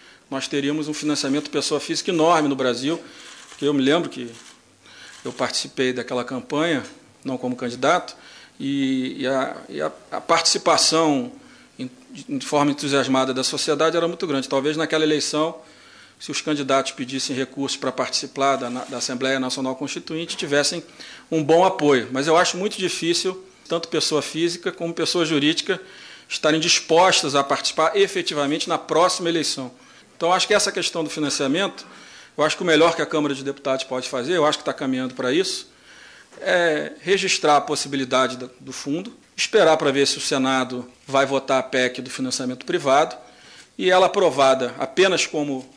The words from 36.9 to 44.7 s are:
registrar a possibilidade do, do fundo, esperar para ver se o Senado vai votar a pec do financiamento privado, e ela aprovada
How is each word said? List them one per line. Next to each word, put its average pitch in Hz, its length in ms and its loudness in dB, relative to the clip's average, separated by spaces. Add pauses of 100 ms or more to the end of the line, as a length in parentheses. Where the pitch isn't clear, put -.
registrar 180 560 2
a 139 40 4
possibilidade 131 760 -2
do, 127 120 -12 (100)
do 131 120 -16
fundo, 170 420 -6 (220)
esperar 165 420 4
para 147 140 2
ver 139 160 2
se - 100 -2
o 139 40 -10
Senado 131 680 -2 (160)
vai 135 200 2
votar 135 340 0
a 127 40 -2
pec 127 380 -2
do 127 80 -12
financiamento 127 560 -6
privado, 151 500 2 (640)
e 185 140 2
ela 185 140 6
aprovada 135 720 2